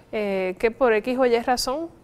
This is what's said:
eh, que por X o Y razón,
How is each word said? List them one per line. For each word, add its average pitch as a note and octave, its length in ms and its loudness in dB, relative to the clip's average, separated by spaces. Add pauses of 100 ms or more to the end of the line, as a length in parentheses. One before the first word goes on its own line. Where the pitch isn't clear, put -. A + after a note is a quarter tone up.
(100)
eh, F#3+ 480 -2
que A3+ 120 2
por A#3 240 2
X A#3 220 0
o C4 100 2
Y A#3 140 4
razón, C4 500 -2 (140)